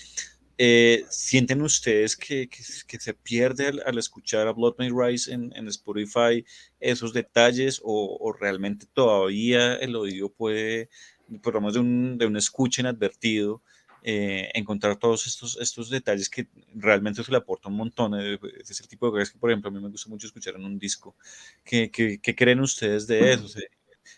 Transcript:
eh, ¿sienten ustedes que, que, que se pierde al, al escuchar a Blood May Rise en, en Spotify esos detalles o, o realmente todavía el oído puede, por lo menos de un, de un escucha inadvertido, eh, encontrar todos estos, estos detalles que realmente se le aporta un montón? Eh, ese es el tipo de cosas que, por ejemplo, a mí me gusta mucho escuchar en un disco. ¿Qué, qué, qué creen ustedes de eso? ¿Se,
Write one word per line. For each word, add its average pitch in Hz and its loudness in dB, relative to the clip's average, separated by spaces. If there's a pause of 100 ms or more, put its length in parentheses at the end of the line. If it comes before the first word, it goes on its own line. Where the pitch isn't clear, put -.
(580)
eh, 117 8
¿sienten 131 2
ustedes 110 2
que, 135 -6
que, - -20 (240)
que 120 -14
se 110 -8
pierde 127 0
al, 143 -4
al 123 -2
escuchar 110 -2
a 110 -2
Blood 117 2
May 127 -2
Rise 123 0
en, 123 -8
en 113 -10
Spotify 107 0 (360)
esos 120 -2
detalles 123 2
o, 107 -2
o 107 -4
realmente 101 -4
todavía 117 4
el 127 -6
oído 98 -4
puede, 110 -4 (540)
por 117 -2
lo 110 0
menos 104 -2
de 120 2
un, 123 0
de 117 2
un 107 0
escucha 127 -2
inadvertido, 110 -2 (480)
eh, 101 -2
encontrar 104 -2
todos 113 0
estos, - -8
estos 117 -8
detalles 107 -2
que - -8 (260)
realmente 104 2
se 127 -6
le 127 4
aporta - -8
un 101 -6
montón? 110 -2
Eh, 101 -4 (180)
ese - -20
es - -10
el - -20
tipo - -2
de 117 2
cosas 101 0
que, - -20
por 117 2
ejemplo, 104 0
a 98 -10
mí 98 -10
me 101 -10
gusta 104 -16
mucho 107 -14
escuchar 95 -12
en 95 -14
un 98 -8
disco. 98 -8 (480)
¿Qué, 113 -2
qué, 107 0
qué 117 -2
creen 123 4
ustedes 107 -2
de 117 4
eso? 107 -4
¿Se, 98 -14 (500)